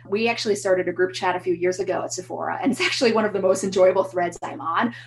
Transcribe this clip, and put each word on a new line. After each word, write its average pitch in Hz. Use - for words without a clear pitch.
We 220
actually 226
started 185
a 175
group 180
chat 185
a 185
few 185
years 180
ago 180
at -
Sephora, -
and -
it's -
actually 285
one 214
of 196
the 196
most 208
enjoyable 190
threads 175
I'm 143
on, 185